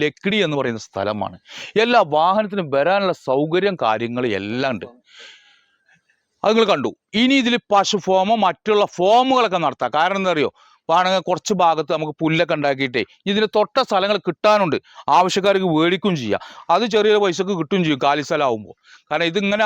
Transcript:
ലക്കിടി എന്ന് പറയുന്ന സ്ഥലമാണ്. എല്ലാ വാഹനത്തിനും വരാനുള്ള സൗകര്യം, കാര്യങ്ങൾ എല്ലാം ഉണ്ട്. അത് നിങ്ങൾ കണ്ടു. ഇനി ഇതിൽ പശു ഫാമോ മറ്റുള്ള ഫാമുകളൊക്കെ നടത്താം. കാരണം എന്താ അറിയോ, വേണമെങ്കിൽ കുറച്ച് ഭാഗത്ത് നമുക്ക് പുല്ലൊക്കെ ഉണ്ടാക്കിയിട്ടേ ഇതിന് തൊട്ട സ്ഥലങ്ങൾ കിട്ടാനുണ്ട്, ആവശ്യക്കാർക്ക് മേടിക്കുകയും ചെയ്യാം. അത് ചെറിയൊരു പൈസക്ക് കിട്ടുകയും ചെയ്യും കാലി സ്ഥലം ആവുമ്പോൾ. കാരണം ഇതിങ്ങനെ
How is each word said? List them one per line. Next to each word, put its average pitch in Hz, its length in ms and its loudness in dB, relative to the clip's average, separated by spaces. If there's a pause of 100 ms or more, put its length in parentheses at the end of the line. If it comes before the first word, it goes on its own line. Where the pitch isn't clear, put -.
ലക്കിടി 190 440 -2
എന്ന് 151 140 -4
പറയുന്ന 120 240 -4
സ്ഥലമാണ്. 98 540 -6 (460)
എല്ലാ 240 160 4 (140)
വാഹനത്തിനും 185 600 0
വരാനുള്ള 180 380 0 (140)
സൗകര്യം, 160 480 0 (100)
കാര്യങ്ങൾ 117 380 -2 (180)
എല്ലാം 123 340 -4
ഉണ്ട്. 90 100 -10 (1600)
അത് 208 100 2
നിങ്ങൾ 226 200 2
കണ്ടു. 120 180 -2 (300)
ഇനി 262 200 2
ഇതിൽ 240 140 0 (180)
പശു 196 320 2
ഫാമോ 190 300 2 (100)
മറ്റുള്ള 202 400 0 (140)
ഫാമുകളൊക്കെ 226 640 2
നടത്താം. 123 320 -4
കാരണം 190 240 0
എന്താ 185 140 0
അറിയോ, 135 160 0 (400)
വേണമെങ്കിൽ 185 380 2
കുറച്ച് 180 320 -4
ഭാഗത്ത് 160 340 2
നമുക്ക് 156 260 -6
പുല്ലൊക്കെ 160 360 0
ഉണ്ടാക്കിയിട്ടേ 135 460 -2 (280)
ഇതിന് 202 160 0 (100)
തൊട്ട 208 200 0 (100)
സ്ഥലങ്ങൾ 202 300 0 (100)
കിട്ടാനുണ്ട്, 190 500 2 (400)
ആവശ്യക്കാർക്ക് 190 580 2
മേടിക്കുകയും 175 460 0
ചെയ്യാം. 101 200 -2 (320)
അത് 208 200 2
ചെറിയൊരു 214 300 4
പൈസക്ക് 190 360 -2
കിട്ടുകയും 175 280 0
ചെയ്യും 139 180 -2
കാലി 143 240 0
സ്ഥലം 151 200 0
ആവുമ്പോൾ. 107 260 -6 (340)
കാരണം 165 220 -2
ഇതിങ്ങനെ 208 340 0